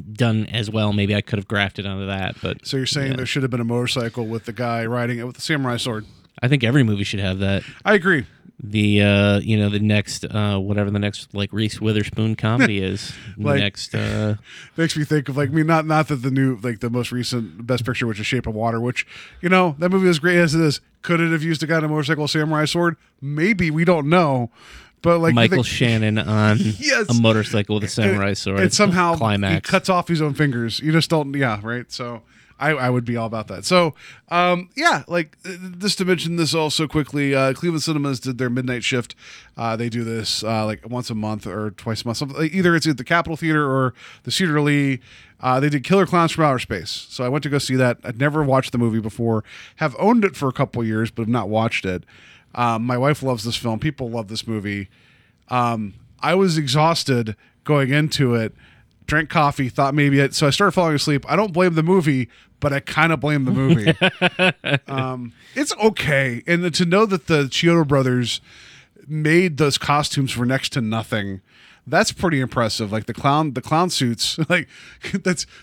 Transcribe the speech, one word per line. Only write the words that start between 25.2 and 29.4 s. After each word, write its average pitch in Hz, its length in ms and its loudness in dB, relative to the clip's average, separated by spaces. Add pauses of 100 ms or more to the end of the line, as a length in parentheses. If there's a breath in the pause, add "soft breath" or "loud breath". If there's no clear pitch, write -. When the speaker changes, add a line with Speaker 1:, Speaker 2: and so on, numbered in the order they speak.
Speaker 2:
you 123 40 6
Speaker 1:
Michael 117 220 4
Speaker 2:
think 120 100 2
Speaker 1:
Shannon 110 500 2
on 107 420 4
Speaker 2:
<laughs> - 0 -
Yes. 226 500 0
Speaker 1:
a 123 120 2
motorcycle 110 540 2
with 104 80 -2
a 104 40 -4
samurai 101 420 0
Speaker 2:
And, 101 80 -2
Speaker 1:
sword. 98 220 -2
Speaker 2:
and - 140 4
somehow 180 420 2
Speaker 1:
Climax. 101 520 0